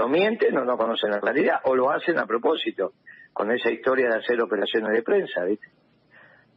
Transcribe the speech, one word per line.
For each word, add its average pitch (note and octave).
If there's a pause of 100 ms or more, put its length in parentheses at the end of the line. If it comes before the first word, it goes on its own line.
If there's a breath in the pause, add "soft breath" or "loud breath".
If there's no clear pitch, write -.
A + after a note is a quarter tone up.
o A#2
mienten G3
o C3
no B2
conocen A2+
la G#2
realidad, A#2
o C3
lo B2+
hacen D#3+
a B2
propósito, A#2+ (400 loud breath)
con G#2
esa A#2
historia B2+
de A2+
hacer A#2
operaciones G#2+
de A2+
prensa, D#3
¿viste? G2+ (920 loud breath)